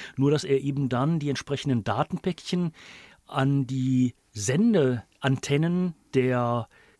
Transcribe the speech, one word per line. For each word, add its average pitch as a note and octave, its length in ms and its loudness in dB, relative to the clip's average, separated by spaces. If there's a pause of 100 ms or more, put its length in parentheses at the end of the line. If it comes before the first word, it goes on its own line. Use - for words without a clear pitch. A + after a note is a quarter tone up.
(180)
nur C#3 140 4
dass D3 120 2
er C3+ 160 2
eben C#3 300 -2
dann C#3+ 300 0
die C#3+ 100 -4
entsprechenden C3 540 -2
Datenpäckchen E3 880 -4 (560)
an C#3 380 0
die B2+ 480 0 (240)
Sendeantennen D3 1600 0 (180)
der B2 540 0 (320)